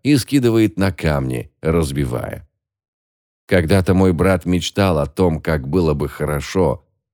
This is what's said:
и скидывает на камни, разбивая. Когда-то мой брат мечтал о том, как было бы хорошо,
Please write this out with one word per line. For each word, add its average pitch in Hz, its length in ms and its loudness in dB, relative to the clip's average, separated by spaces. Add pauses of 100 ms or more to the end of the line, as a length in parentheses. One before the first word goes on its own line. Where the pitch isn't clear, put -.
и 143 140 2
скидывает 113 600 2
на 95 160 0
камни, 65 580 -4 (120)
разбивая. 69 840 -4 (1000)
Когда-то 92 480 2
мой 95 180 4
брат 90 320 0
мечтал 90 540 0
о 71 80 -2
том, 80 340 0
как 76 260 -4
было 78 280 0
бы 71 140 -4
хорошо, 73 760 -2 (300)